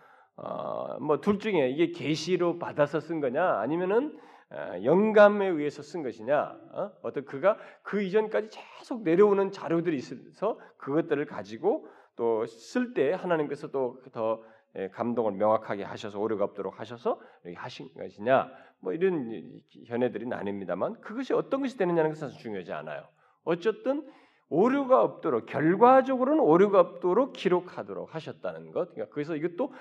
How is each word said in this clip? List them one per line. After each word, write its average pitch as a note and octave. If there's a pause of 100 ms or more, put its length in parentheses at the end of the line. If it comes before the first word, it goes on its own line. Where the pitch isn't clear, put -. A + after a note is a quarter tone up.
(380)
어, C2
뭐 D3
둘 G3+
중에 F3+
이게 D#3+
계시로 E3+
받아서 D3
쓴 D#3+
거냐, C#3
아니면은, F#3 (340)
어, F2+
영감에 G3+
의해서 D3
쓴 D#3+
것이냐, A2+ (140)
어? G3 (100)
어떤 C3+
그가 C#3+ (240)
그 G3+
이전까지 G#3+ (300)
계속 A#3
내려오는 G3
자료들이 E3
있어서 - (180)
그것들을 D3
가지고 B2+ (280)
또 A2+
쓸 -
때 D#3
하나님께서 D#3
또 B2+ (140)
더, A2 (340)
예, F#2+
감동을 A#2
명확하게 G#2+
하셔서 G#2
오류가 G#2
없도록 F#2+
하셔서 B2 (240)
이렇게 F2
하신 -
것이냐, G2+ (300)
뭐 F#3
이런 D#3+ (440)
현해들이 A#2
나뉩니다만 G2+
그것이 A#3+
어떤 -
것이 C4
되느냐는 E3+
것은 D3+
중요하지 G2
않아요. D2+ (380)
어쨌든 G#3 (440)
오류가 B3
없도록, D3
결과적으로는 B3
오류가 G3
없도록 F#3
기록하도록 B2+
하셨다는 F2
것. D#3
그러니까 G#2+
그래서 D3
이것도 E3+